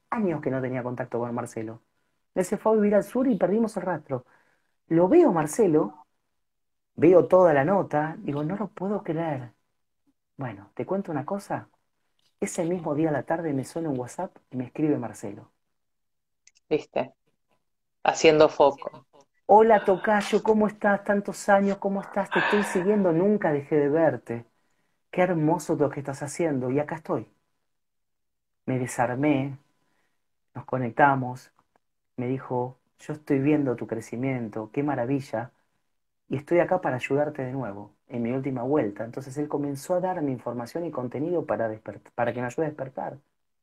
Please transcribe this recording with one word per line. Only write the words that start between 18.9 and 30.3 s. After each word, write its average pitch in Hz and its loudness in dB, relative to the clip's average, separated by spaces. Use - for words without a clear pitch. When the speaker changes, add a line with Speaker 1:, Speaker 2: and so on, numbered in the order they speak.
Speaker 1:
"Hola, 214 8
tocayo, 202 2
¿cómo 214 2
estás? 202 0
Tantos 202 -2
años, 196 4
¿cómo 196 -4
estás? 190 -6
Te 190 2
estoy 208 2
siguiendo, 190 2
nunca 190 2
dejé 143 0
de 143 4
verte. 139 0
Qué 180 2
hermoso 170 2
lo 139 2
que 143 -8
estás 135 -8
haciendo, 135 -2
y 139 0
acá 151 -6
estoy". 151 -6
Me 131 0
desarmé, 131 -2